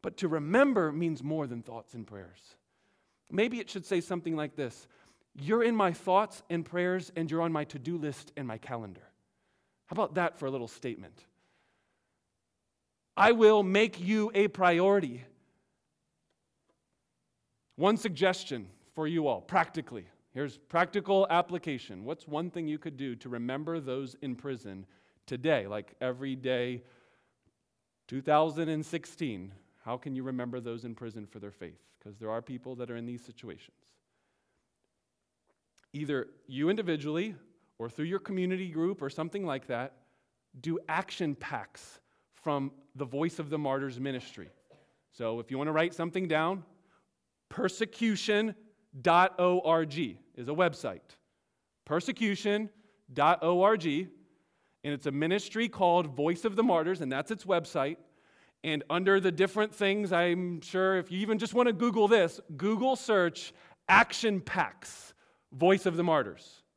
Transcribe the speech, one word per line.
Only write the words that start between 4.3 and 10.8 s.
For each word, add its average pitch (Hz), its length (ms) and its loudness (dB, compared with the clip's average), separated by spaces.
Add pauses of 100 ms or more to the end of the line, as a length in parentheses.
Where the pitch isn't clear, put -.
like 151 180 -6
this: 131 320 -8 (480)
"You're 202 280 0
in 233 120 2
my 196 200 2
thoughts 196 560 0
and 165 120 -2
prayers, 180 540 -2
and 165 140 -4
you're 165 100 -2
on 165 100 0
my 151 140 -2
to-do 151 320 -8
list 147 400 -8
and 135 100 -8
my 113 120 -8
calendar." 110 500 -12 (760)
How - 80 -12
about 165 220 -2
that 175 220 0
for 147 60 -10
a 135 60 -2
little 123 180 -6
statement? - 580 -12 (1900)